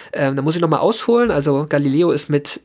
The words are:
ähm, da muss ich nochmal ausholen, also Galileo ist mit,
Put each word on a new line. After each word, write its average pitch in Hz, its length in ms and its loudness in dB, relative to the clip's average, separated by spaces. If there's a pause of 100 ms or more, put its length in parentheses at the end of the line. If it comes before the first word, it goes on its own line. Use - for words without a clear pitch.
(120)
ähm, 139 240 -2
da 139 60 -2
muss 160 140 -2
ich 170 60 -4
nochmal 156 200 2
ausholen, 233 500 2
also 143 380 0
Galileo 147 420 2
ist - 180 -4
mit, 143 360 -2